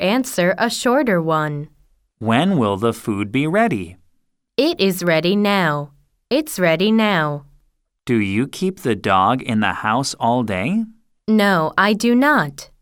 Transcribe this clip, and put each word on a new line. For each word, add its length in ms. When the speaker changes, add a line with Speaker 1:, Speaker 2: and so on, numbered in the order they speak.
Speaker 1:
answer 560
a 120
shorter 520
one. 480
Speaker 2:
When 400
will 200
the 160
food 380
be 140
ready? 500
Speaker 1:
It 240
is 220
ready 320
now. 560
It's 280
ready 320
now. 540
Speaker 2:
Do 120
you 300
keep 320
the 160
dog 480
in 160
the 140
house 420
all 280
day? 420
Speaker 1:
No, 500
I 160
do 220
not. 540